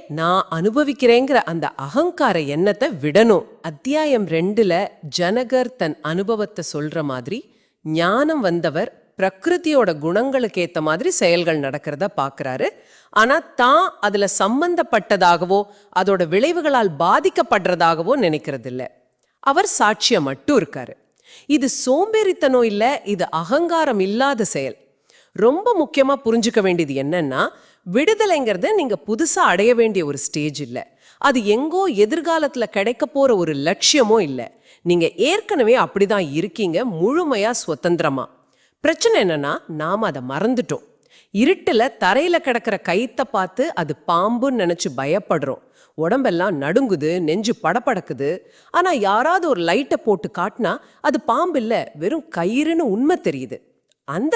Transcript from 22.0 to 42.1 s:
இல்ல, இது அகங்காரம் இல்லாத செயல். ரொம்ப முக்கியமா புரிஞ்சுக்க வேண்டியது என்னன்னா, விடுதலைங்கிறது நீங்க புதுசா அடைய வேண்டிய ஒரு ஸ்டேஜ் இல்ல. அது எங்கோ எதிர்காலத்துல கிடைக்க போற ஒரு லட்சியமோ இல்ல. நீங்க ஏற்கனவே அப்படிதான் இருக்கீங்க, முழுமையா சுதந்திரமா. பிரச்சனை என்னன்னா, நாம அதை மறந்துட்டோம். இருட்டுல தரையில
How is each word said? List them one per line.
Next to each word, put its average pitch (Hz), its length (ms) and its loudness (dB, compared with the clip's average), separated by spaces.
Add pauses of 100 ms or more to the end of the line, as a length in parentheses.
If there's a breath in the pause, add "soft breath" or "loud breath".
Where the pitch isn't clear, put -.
இல்ல, 202 140 -2 (220)
இது 185 280 -2
அகங்காரம் 277 680 0
இல்லாத 220 440 0
செயல். 135 320 -4 (580 soft breath)
ரொம்ப 294 380 2
முக்கியமா 277 440 2
புரிஞ்சுக்க 233 440 0
வேண்டியது 170 340 0
என்னன்னா, 143 460 -2 (460 soft breath)
விடுதலைங்கிறது 294 840 0
நீங்க 277 280 0
புதுசா 226 440 0
அடைய 202 300 4
வேண்டிய 220 300 2
ஒரு 139 160 -4
ஸ்டேஜ் 147 400 -4
இல்ல. 120 160 -10 (440 soft breath)
அது 269 260 2
எங்கோ 302 340 0 (160)
எதிர்காலத்துல 277 720 0
கிடைக்க 220 360 -2
போற 269 300 0
ஒரு 160 260 -2
லட்சியமோ 214 600 2
இல்ல. 135 200 -4 (440 soft breath)
நீங்க 170 220 2 (160)
ஏற்கனவே 285 540 2
அப்படிதான் 196 540 0
இருக்கீங்க, 180 640 -2
முழுமையா 233 600 0
சுதந்திரமா. 156 720 -2 (580)
பிரச்சனை 339 360 2
என்னன்னா, 156 340 0 (200)
நாம 175 340 -4
அதை 139 200 -6
மறந்துட்டோம். 170 580 -4 (480 soft breath)
இருட்டுல 254 500 2 (140)
தரையில 277 420 2